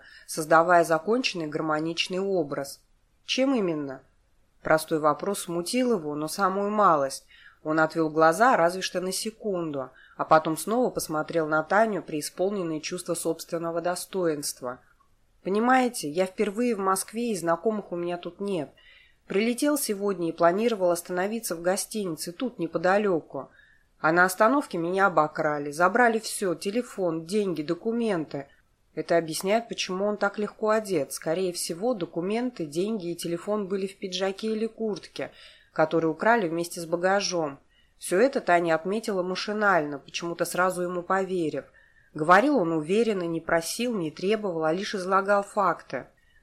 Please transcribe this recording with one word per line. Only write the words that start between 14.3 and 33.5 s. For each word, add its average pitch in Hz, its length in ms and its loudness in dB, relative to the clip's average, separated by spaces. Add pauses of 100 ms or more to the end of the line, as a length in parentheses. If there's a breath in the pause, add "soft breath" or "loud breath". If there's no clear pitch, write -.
Понимаете, 240 640 2
я 170 180 0
впервые 208 500 -2
в - 20 -4
Москве, 196 540 -2
и 202 40 -2
знакомых 170 540 -2
у 175 60 -4
меня 175 220 -4
тут 175 200 -14
нет. 196 320 -4 (560 soft breath)
Прилетел 240 500 0
сегодня 196 520 -2
и 165 40 -2
планировал 185 600 2
остановиться 185 640 -4
в 165 40 -10
гостинице 180 680 -4
тут, 226 300 -6
неподалеку. 170 920 0 (500 soft breath)
А 156 120 4
на 175 140 6
остановке 226 500 2
меня 180 300 2
обокрали, 151 640 0
забрали 214 480 4
все, 196 360 -4
телефон, 190 680 -4
деньги, 180 380 -2
документы. 170 880 -2 (460 soft breath)
Это 160 220 2
объясняет, 190 500 0
почему - 380 -4
он 208 140 0
так 202 200 -2
легко 214 320 -2
одет. 196 440 0
Скорее 175 400 -2
всего, 190 400 -4
документы, 196 720 -4
деньги 175 460 -4
и 165 40 -10
телефон 190 500 -4